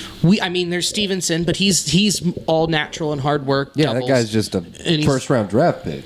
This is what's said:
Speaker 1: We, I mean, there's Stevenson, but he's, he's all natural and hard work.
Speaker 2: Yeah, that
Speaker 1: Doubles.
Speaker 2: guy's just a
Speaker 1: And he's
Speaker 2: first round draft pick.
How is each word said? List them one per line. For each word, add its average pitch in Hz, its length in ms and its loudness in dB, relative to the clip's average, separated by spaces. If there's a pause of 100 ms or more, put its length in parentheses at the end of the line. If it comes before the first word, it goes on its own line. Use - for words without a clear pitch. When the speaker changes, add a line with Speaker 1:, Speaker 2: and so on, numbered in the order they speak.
(200)
Speaker 1:
We, 185 200 6
I 185 80 -2
mean, 175 220 -2
there's 175 180 -2
Stevenson, 180 560 -2
but 170 140 0
he's, 196 320 2
he's 190 300 2 (260)
all 160 200 2
natural 151 460 -2
and 143 80 -4
hard 147 260 0
work. 139 300 0
Speaker 2:
Yeah, 147 100 4
that 131 140 0
Speaker 1:
Doubles. 127 100 -2
Speaker 2:
guy's 117 220 2
just 110 240 0
a - 20 -2
Speaker 1:
And 87 160 -8 (220)
he's 151 100 0
Speaker 2:
first 135 240 2
round 110 180 2
draft 135 360 2
pick. 73 220 -8